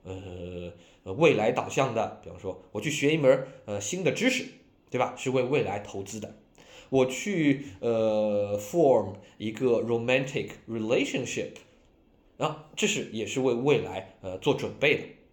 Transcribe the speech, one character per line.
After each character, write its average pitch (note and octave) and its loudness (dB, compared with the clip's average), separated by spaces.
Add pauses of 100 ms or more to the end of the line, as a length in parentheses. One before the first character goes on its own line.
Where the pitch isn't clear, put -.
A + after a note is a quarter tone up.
呃， F2+ -12 (300)
呃， F#2+ -8
未 D3+ 6
来 G#2+ 2
导 B2 -2
向 C3 0
的， G#2 -4
比 F#2 -16
方 F2+ -16
说 F#2 -10
我 G#2+ -4
去 D#3 -4
学 D3 2
一 D#3+ 2
门 C3+ 6
儿， C3+ 4 (180)
呃， G2+ -6
新 F3+ -6
的 D3+ 4
知 B3 2
识， - -2 (460)
对 B2 -2
吧？ A#2 0
是 C3 -4
为 C3 2
未 B2+ 0
来 G2+ -4
投 G2 -12
资 A2 -12
的。 G#2 -14 (560)
我 C3 6
去， D3+ 0 (140)
呃， G#2+ 2
form A#2+ 4 (240)
一 A2 -4
个 A#2 2
romantic A#2 0 (200)
relationship， A#2 -2 (840)
啊， D3+ -6
这 A3 0
是， - -2
也 G#2+ -4
是 A#2 -4
为 C3 2
未 B2+ 2
来， F#2 -10
呃， F#2+ -8
做 C#3+ 2
准 A2 -4
备 C#3 2
的。 - -8 (300)